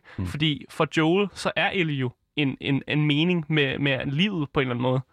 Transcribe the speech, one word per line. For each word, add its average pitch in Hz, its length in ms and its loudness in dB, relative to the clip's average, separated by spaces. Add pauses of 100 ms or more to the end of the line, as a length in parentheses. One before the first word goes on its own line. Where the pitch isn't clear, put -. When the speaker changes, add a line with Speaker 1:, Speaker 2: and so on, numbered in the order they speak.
(180)
Speaker 1:
Mm. 95 80 -4
Speaker 2:
Fordi 147 440 -2
for 160 180 0 (100)
Joel, 175 360 2
så - 220 -4
er 175 140 0
Ellie 160 280 -2
jo 127 140 -2 (240)
en, 143 260 0
en, 135 260 0
en 151 180 2
mening 160 440 2
med, 147 300 0
med 139 260 0
livet 160 480 0
på 151 60 2
en - 20 2
eller 127 120 -2
anden 120 80 -4
måde. 127 200 0 (120)